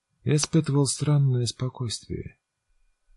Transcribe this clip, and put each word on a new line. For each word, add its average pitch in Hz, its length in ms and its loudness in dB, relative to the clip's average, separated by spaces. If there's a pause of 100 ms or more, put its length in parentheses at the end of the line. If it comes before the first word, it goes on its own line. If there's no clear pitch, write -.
(240)
Я 135 120 2
испытывал 147 500 2
странное 135 580 2
спокойствие. - 960 -8 (760)